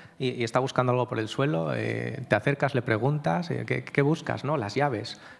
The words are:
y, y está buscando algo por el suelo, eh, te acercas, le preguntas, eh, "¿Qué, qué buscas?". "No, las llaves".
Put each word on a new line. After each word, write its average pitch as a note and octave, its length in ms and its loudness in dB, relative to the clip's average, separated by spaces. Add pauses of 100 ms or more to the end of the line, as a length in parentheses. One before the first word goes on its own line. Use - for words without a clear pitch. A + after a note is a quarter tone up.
(180)
y, C3 120 0
y A#2+ 120 -4
está A2+ 180 2
buscando B2+ 320 2
algo B2 140 2
por A#2+ 120 -2
el A2 100 -2
suelo, D3+ 460 0
eh, A#2 540 -2
te - 60 4
acercas, C#3 400 0
le B2+ 60 2
preguntas, D3 720 0
eh, A#2+ 160 -2
"¿Qué, C3 180 -4
qué - 160 0
buscas?". C#3+ 420 0
"No, D3 140 -2
las G#2 180 -4
llaves". B2+ 460 -2 (200)